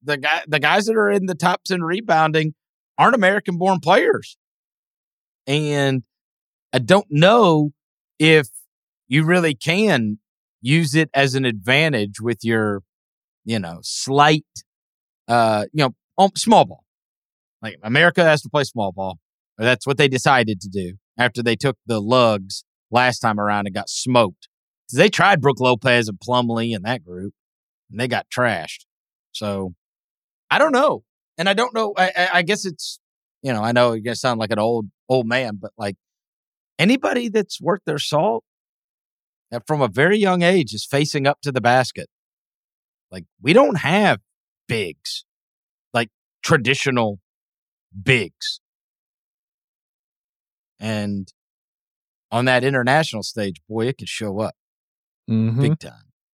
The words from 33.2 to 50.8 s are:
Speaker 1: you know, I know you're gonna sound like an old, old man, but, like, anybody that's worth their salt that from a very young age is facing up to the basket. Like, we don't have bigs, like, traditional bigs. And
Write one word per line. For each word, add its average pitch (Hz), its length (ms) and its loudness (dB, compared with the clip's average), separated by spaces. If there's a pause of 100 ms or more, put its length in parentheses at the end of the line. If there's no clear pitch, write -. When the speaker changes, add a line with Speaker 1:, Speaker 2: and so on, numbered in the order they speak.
Speaker 1:
you 135 100 -4
know, 107 100 -4
I 113 80 -2
know 123 220 2
you're 113 80 -6
gonna 120 140 -6
sound 123 240 -2
like 107 120 -4
an 107 80 -2
old, 110 280 -2 (200)
old 127 200 0
man, 117 340 -4
but, 104 160 -16
like, 101 200 -8 (840)
anybody 240 500 0
that's 208 320 -4
worth 185 240 -4
their 156 140 -4
salt 208 440 -2 (1080)
that 120 160 -10
from 151 140 -2
a 127 60 2
very 147 300 2
young 185 240 2
age 170 320 2
is 104 120 -10
facing 143 420 -2
up 143 140 -2
to 143 100 -6
the 123 100 -4
basket. 120 480 0 (1000)
Like, 92 140 -14 (160)
we 131 120 2
don't 262 240 4
have 156 420 2 (480)
bigs, 98 580 -8 (680)
like, 117 160 -2 (340)
traditional 123 760 0 (840)
bigs. 104 560 -2 (2250)
And 104 520 -6 (1000)